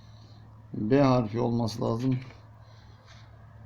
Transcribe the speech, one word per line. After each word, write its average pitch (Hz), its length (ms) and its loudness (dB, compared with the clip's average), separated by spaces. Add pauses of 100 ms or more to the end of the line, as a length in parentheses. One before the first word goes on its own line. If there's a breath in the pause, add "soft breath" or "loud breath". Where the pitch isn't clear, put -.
(720 soft breath)
B 131 280 2
harfi 123 380 2
olması 117 420 -2
lazım. 120 380 0 (1500 soft breath)